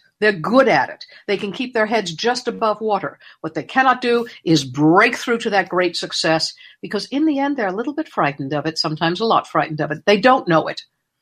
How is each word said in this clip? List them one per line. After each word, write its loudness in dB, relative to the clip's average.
They're 4
good 2
at 2
it. -18
They -2
can -6
keep -8
their 0
heads -2
just -4
above -2
water. -4
What -8
they -6
cannot 0
do 0
is 4
break 4
through -2
to -4
that 0
great -2
success, -2
because -8
in -2
the 0
end, -2
they're -2
a -4
little -6
bit -6
frightened -2
of -2
it, -6
sometimes -2
a -2
lot 2
frightened -2
of -2
it. -6
They 4
don't 4
know 2
it, -10